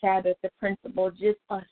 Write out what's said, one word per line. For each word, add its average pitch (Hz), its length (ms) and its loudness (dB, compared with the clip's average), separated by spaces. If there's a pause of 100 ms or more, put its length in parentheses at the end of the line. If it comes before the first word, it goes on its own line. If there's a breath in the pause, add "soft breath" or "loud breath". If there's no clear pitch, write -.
Sabbath, 190 400 2
the 185 180 -6
principle, 190 520 -2
just 190 280 0 (120)
us 190 220 -6